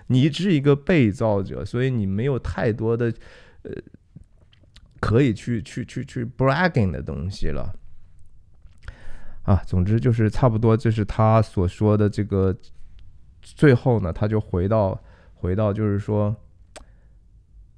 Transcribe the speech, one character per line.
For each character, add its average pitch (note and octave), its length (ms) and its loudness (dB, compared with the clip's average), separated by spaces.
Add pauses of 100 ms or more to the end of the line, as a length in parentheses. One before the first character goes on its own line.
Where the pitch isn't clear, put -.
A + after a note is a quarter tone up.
你 C3 260 4
是 F3 220 -2
一 C#3+ 80 2
个 C#3+ 140 4
被 C#3+ 360 2
造 G#2 300 0
者， C2+ 240 -8
所 A#2+ 180 -4
以 C3 60 0
你 A#2 160 -2
没 G2 200 -2
有 C#3 120 -2
太 - 340 -2
多 A2+ 240 -2
的， A#2 160 0 (520)
呃， - 80 -12 (1300)
可 A2+ 200 2
以 C3 140 4
去， A#2 300 -6
去， - 200 -10
去， C3 220 -10
去 C3 180 -8 (140)
bragging C3+ 540 2
的 C2 100 -6
东 C#2+ 260 -8
西 F#2+ 200 -2
了。 C#2 260 -2 (1700)
啊， - 240 2
总 F#2 180 0
之 G#2+ 160 2
就 B2 120 2
是 A2 180 2
差 - 180 2
不 A2 120 0
多， A2+ 180 4
这 A2+ 140 0
是 A2 120 -2
他 A2 380 2
所 F#2+ 260 -2
说 G#2+ 300 2
的 G#2 100 2
这 G2+ 160 -2
个， F#2+ 320 0 (840)
最 - 320 4
后 A#2+ 260 2
呢， E2+ 140 -4
他 - 140 -2
就 G#2+ 120 0
回 F#2+ 280 -2
到， G2+ 340 0 (320)
回 F#2 220 -4
到 G#2+ 180 0
就 G#2+ 120 -2
是 G2+ 120 0
说， G#2 380 -2 (1400)